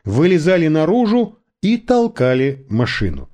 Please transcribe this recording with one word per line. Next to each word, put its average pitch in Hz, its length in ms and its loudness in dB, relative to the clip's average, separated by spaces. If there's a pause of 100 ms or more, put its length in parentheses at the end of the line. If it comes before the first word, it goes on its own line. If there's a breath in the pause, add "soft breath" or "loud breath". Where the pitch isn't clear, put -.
вылезали 165 640 2
наружу 214 720 0 (220)
и 226 160 0
толкали 139 920 0
машину. 101 640 -4